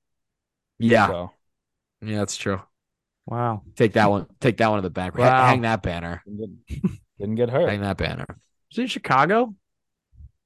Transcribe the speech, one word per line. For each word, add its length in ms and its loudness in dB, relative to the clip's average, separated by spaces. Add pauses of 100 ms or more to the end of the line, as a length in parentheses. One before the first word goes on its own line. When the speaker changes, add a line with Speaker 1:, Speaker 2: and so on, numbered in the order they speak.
(800)
Speaker 1:
Yeah. 260 6
Speaker 2:
So. 240 -4 (720)
Speaker 1:
Yeah, 160 -4
that's 180 -2
true. 240 -4 (640)
Speaker 3:
Wow. 380 -4 (140)
Speaker 1:
Take 180 2
that 160 4
one. 160 0 (140)
Take 180 0
that 100 4
one 100 0
to 40 -4
the 80 -4
bank. 260 -6
Ha-, 60 0
Speaker 3:
Wow. 240 4
Speaker 1:
hang 160 4
that 200 -2
banner. 420 -6
Speaker 2:
Didn't 340 -12 (100)
get, 220 -4 (280)
didn't 160 -4
get 160 0
hurt. 180 2
Speaker 1:
Hang 120 -2
that 160 -2
banner. 280 -4 (460)
Speaker 3:
Is 60 -20
he 60 0
in 60 -4
Chicago? 640 2 (920)